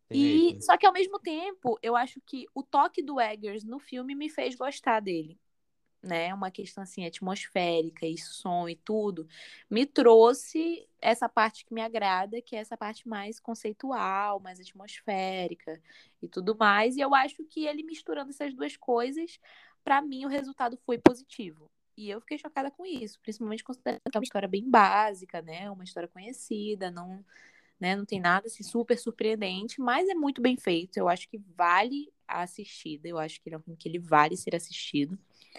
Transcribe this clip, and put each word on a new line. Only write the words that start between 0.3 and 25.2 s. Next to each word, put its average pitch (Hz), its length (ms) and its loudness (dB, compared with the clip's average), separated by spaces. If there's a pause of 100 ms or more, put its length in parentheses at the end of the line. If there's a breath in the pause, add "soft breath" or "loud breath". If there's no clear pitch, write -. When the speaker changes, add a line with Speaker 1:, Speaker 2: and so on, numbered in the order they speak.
Speaker 2:
Eita. 104 140 -2
Speaker 1:
só 349 160 6
que, 370 80 4
ao 370 80 10
mesmo 381 260 0
tempo, 339 640 -6
eu 233 140 0
acho 254 260 -2
que - 320 -14
o 269 100 -8
toque 311 380 0
do 277 180 -4
Eggers 214 440 -2
no 233 160 -10
filme 254 340 -10
me 294 160 -6
fez 262 260 -4
gostar 254 440 0
dele, 170 400 -6 (640)
né? 175 320 -4
Uma 190 180 -6
questão, 196 320 -12
assim, 185 220 -10
atmosférica 170 1000 -2
e 165 120 -4
som 175 520 -4
e 170 60 -8
tudo, 202 520 -4 (420 loud breath)
me 233 160 2
trouxe 277 1000 6 (140)
essa 233 260 2
parte 220 380 2
que - 80 -14
me 226 80 -4
agrada, 208 600 0
que - 140 -12
é 214 40 -4
essa 220 180 -10
parte 220 300 -8
mais 214 320 -8
conceitual, 208 1000 -4
mais 185 200 -18
atmosférica 185 1200 -6 (400 soft breath)
e 180 60 -12
tudo 185 280 -2
mais. 214 420 4
E 285 40 0
eu 269 140 2
acho 285 280 2
que 311 220 -8
ele 294 180 -6
misturando 311 460 -8
essas 285 240 -6
duas 277 240 -8
coisas, 269 600 -2 (440 soft breath)
pra 277 180 2
mim, 269 240 -8
o 277 40 -4
resultado 269 560 -4
foi 240 140 0
positivo. 190 680 4 (280)
E 208 120 -12
eu 202 100 -8
fiquei 294 180 -10
chocada 277 320 -6
com 349 160 -16
isso, 254 360 -10
principalmente 220 420 -8
considerando - 380 -8 (100)
que - 60 -2
é - 20 0
uma - 40 -4
história 202 240 -4
bem 202 220 -4
básica, 196 720 4